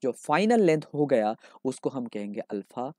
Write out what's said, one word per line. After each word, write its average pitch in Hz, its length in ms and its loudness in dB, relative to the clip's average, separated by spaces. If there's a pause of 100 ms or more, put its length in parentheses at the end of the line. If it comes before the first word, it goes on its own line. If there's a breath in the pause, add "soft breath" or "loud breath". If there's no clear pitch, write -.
जो 123 100 0
फाइनल 208 480 2
लेंथ 156 220 4 (120)
हो 147 120 2
गया, 113 280 2 (300 loud breath)
उसको 131 260 -4
हम 131 160 -6
कहेंगे 104 360 -8
अल्फा 123 560 -8